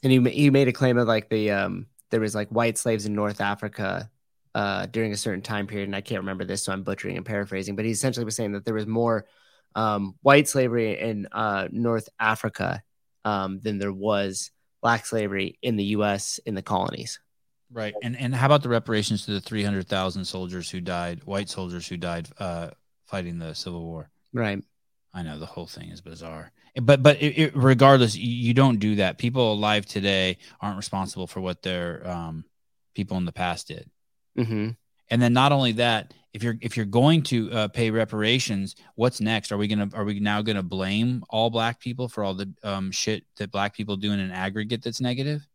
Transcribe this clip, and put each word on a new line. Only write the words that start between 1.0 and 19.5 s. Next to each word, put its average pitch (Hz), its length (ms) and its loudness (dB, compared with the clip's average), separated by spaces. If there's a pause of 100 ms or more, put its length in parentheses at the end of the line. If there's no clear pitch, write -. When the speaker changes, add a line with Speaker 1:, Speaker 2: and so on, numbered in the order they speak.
Speaker 1:
like, 110 220 0
the, 107 220 0
um, 95 340 -2 (240)
there 113 100 0
was, 107 140 -2
like, 104 160 -4
white 117 260 0
slaves 110 300 -2
in 107 80 -4
North 104 260 -2
Africa 101 720 -4 (440)
uh, 98 320 -2
during 113 260 -2
a 104 40 -6
certain 98 260 -6
time 104 240 -6
period, 101 220 -8
and 98 80 -6
I 101 40 -6
can't 101 200 -6
remember 95 240 -6
this, 95 200 -6
so 98 80 -4
I'm 95 100 -6
butchering 95 340 -6
and 87 100 -10
paraphrasing, 101 500 -6
but 107 80 -4
he 113 60 0
essentially 120 340 -2
was 110 120 -6
saying 104 160 -4
that 101 120 -8
there 113 100 -4
was 107 120 -4
more, 113 400 0 (480)
um, 104 480 0
white 143 260 8
slavery 117 500 0
in, 104 340 -4
uh, 104 380 -2
North 117 380 0 (100)
Africa, 101 640 -2 (420)
um, 98 360 -2
than 107 180 -4
there 101 140 -4
was 101 580 -2 (320)
black 113 240 2
slavery 98 560 -2
in 117 140 -2
the 101 80 0
U 104 200 0
S 101 400 -2
in 107 100 -8
the 95 80 -6
colonies. - 580 -4 (500)
Speaker 2:
Right. 110 320 -8
And, 120 160 -6
and 131 160 -4
how 131 120 2
about 143 160 6
the 131 60 -4
reparations 113 560 0
to - 60 -8
the 101 100 -2
three 104 240 -4